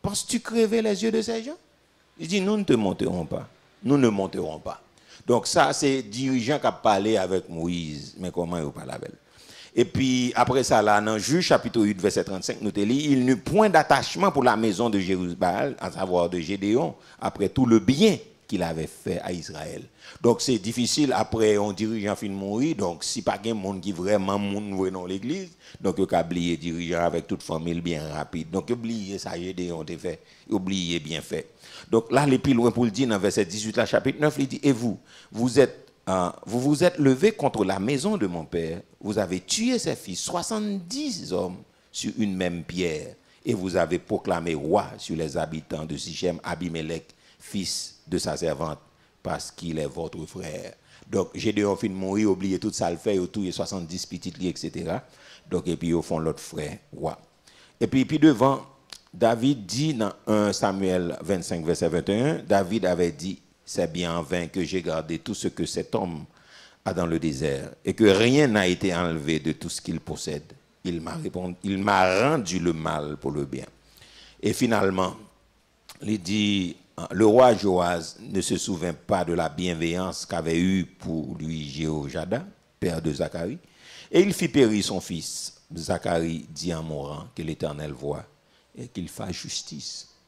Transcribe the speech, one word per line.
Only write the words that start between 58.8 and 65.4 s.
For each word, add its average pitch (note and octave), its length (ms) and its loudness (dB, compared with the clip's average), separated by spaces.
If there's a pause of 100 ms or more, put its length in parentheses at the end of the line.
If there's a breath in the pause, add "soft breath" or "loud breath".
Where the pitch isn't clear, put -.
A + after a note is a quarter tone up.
David A#2 540 2
dit C#3 280 -2
dans G#2+ 180 -2 (160)
un G#2 240 4
Samuel F#2 680 0
vingt-cinq, E2+ 420 -2
verset E2 240 2
vingt D#2+ 200 0
et G#2 120 2
un, D3+ 260 0
David G2 380 2
avait F2 260 2
dit, « E2 300 -8 (240)
C'est F2 260 -2
bien E2+ 280 -2
en E2 40 -2
vain E2+ 240 -2
que F2+ 160 -4
j'ai E2+ 200 -2
gardé D#2+ 360 -4
tout - 160 -6
ce - 140 -4